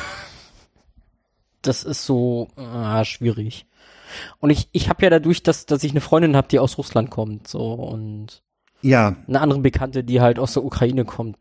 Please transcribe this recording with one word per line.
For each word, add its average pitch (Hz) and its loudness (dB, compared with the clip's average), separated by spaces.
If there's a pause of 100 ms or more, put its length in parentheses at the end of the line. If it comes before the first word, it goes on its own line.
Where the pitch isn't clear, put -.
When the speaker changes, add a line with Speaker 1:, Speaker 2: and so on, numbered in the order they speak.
(680)
Speaker 1:
<laughs> - -20
das 131 -2
ist - -8
so, 120 -2
ah, 113 -2
schwierig. 113 -6 (720)
Und 147 4
ich, - 0
ich - 0
hab - 0
ja 190 6
dadurch, 165 4
dass, - 0
dass 147 0
ich 147 -2
eine 143 0
Freundin 156 4
hab, 135 4
die 135 4
aus 131 0
Russland 117 -2
kommt, 110 -8
so, 113 -6
und 110 -12 (380)
Speaker 2:
Ja. 117 4 (120)
Speaker 1:
eine 135 2
andere 143 2
Bekannte, 131 0
die 123 2
halt 120 4
aus 127 -2
der 127 -2
Ukraine 127 0
kommt, 113 -10